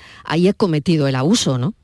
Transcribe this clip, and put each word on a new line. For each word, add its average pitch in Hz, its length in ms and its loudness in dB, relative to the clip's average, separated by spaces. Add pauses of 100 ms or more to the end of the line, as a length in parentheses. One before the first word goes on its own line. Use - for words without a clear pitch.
(260)
haya 175 280 2
cometido 156 540 0
el 135 80 -2
abuso, 135 420 0
¿no? 131 160 -2 (100)